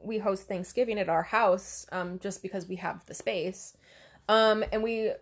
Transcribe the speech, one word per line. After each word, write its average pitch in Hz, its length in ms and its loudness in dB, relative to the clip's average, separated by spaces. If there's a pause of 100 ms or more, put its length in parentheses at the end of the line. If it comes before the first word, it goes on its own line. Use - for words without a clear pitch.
we 220 160 -4
host 196 300 -2
Thanksgiving 208 500 -2
at 185 100 0
our 165 140 4
house, 196 680 2
um, 180 260 -4
just 196 240 -8
because 185 260 -8
we 185 80 -6
have 175 300 -6
the - 80 -14
space. - 640 -6 (520)
Um, 220 420 6
and 220 120 0
we 220 400 0